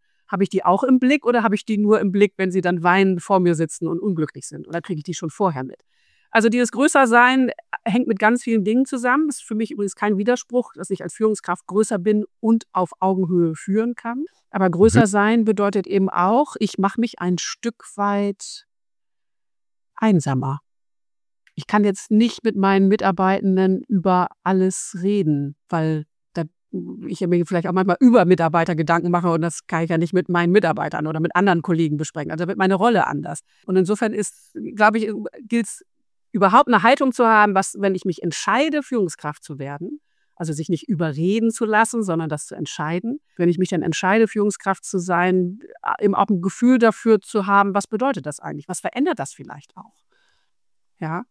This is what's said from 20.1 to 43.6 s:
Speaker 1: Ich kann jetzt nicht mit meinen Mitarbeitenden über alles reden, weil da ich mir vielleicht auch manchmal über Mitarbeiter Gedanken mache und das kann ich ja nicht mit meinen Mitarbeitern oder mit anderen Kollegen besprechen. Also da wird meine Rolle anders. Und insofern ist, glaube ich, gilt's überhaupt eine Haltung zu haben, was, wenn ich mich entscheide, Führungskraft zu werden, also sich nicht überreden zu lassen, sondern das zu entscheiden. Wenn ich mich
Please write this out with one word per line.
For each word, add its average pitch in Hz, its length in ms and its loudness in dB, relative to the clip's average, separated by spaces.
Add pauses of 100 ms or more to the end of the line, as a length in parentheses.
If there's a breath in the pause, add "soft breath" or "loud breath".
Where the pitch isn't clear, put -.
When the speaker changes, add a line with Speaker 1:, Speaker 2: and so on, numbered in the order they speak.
Speaker 1:
Ich - 120 -14
kann 208 160 2
jetzt 202 260 -2
nicht 220 340 2
mit 220 120 0
meinen 196 320 4
Mitarbeitenden 190 1000 2
über 180 420 0 (140)
alles 185 580 -2
reden, 156 540 0 (140)
weil 160 360 -2 (280)
da 165 100 -4 (640)
ich - 160 -8
mir 175 240 2
vielleicht 170 220 -2
auch 170 60 -2
manchmal 190 260 2
über 233 260 8
Mitarbeiter 165 500 2
Gedanken 170 360 0
mache 175 200 0
und 160 100 0
das 165 260 -6
kann 165 160 -4
ich 170 80 -4
ja 165 80 0
nicht 170 140 -2
mit 180 160 0
meinen 175 220 2
Mitarbeitern 156 540 0
oder 156 140 -6
mit 165 160 -2
anderen 180 260 2
Kollegen 160 360 0
besprechen. 156 340 -8
Also 160 140 -6
da - 20 -8
wird 196 100 -6
meine 190 180 2
Rolle 202 300 2
anders. 147 360 -8 (260)
Und 185 80 -2
insofern 208 380 0
ist, - 440 -10 (180)
glaube 214 220 2
ich, 220 140 -2 (360)
gilt's - 360 -4 (480)
überhaupt 208 360 4
eine 226 140 6
Haltung 262 300 4
zu 240 160 2
haben, 214 260 4
was, 190 240 -2
wenn 196 160 0
ich 180 120 -6
mich 180 180 -4
entscheide, 269 580 -2
Führungskraft 180 640 -6
zu 147 160 -14
werden, 156 420 -10 (340)
also 160 160 -6
sich 151 160 -6
nicht 175 220 -4
überreden 175 640 0
zu 226 140 -4
lassen, 220 360 0
sondern 165 260 -2
das 147 200 -8
zu - 80 -14
entscheiden. 175 640 -6 (180)
Wenn 254 120 2
ich 170 100 0
mich 185 100 0